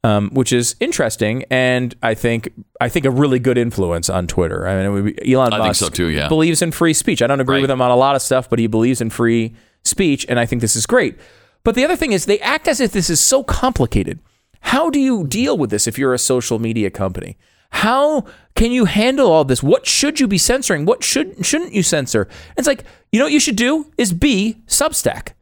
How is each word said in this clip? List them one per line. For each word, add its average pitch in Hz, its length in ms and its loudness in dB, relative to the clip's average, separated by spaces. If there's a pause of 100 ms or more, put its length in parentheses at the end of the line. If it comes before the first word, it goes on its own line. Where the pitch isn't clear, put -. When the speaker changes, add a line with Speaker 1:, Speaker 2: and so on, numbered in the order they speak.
Speaker 1:
um, 104 280 2
which 131 200 0
is 120 280 0
interesting, 127 680 -2
and 127 520 0
I 113 120 0
think, 117 380 -4 (280)
I 123 80 0
think 131 160 -2
a 135 60 4
really 131 300 4
good 123 180 2
influence 92 500 -2
on 90 200 -2
Twitter. 90 380 -2
I 95 100 -2
mean, 95 100 0
it 101 40 -2
would 101 260 -2
be, - 180 0
Elon 127 180 2
Speaker 2:
I 104 40 -2
think 110 120 0
Speaker 1:
Musk 104 120 -2
Speaker 2:
so 95 80 -2
too, 87 200 -2
yeah. 73 200 -2
Speaker 1:
believes 160 340 2
in 170 80 -2
free 160 240 0
speech. - 260 -2
I 117 60 2
don't 139 140 0
agree 135 160 0
Speaker 2:
Right. 139 60 0
Speaker 1:
with 135 80 0
him 131 120 -2
on 123 80 2
a 120 60 4
lot 135 180 4
of 131 80 -2
stuff, 127 260 0
but - 120 0
he 113 80 2
believes 117 320 2
in 113 100 -2
free 117 440 0 (300)
speech, 160 440 0
and 123 100 0
I 117 80 2
think 117 160 -2
this 110 140 0
is 110 100 -4
great. 220 300 0 (480)
But 226 100 0
the 247 100 2
other 339 120 0
thing 269 160 -2
is 185 140 0
they 208 120 2
act 294 300 -2
as 277 120 0
if 240 120 0
this 180 180 -2
is 160 100 0
so 269 220 2
complicated. - 800 0 (400)
How 311 300 0
do 285 100 0
you 247 260 0
deal 240 320 -2
with 123 120 -2
this 104 180 -2
if 110 100 -8
you're 131 160 2
a 123 40 -2
social 123 420 0
media 113 300 -2
company? 95 460 -6 (340)
How 277 540 0 (300)
can 233 180 2
you 247 140 4
handle 233 440 2
all 135 140 4
this? 131 180 0
What 160 240 2
should 294 340 0
you 254 80 2
be 190 100 0
censoring? 208 460 0
What 226 200 0
should, 320 400 -4
shouldn't 330 300 -2
you 196 80 2
censor? 127 460 0 (280)
It's 247 120 -2
like, 269 160 -2 (280)
you 214 60 4
know 277 80 4
what 302 60 0
you 294 80 4
should 226 160 0
do 277 420 0
is 214 140 0
be 214 540 0
Substack. - 640 -2 (120)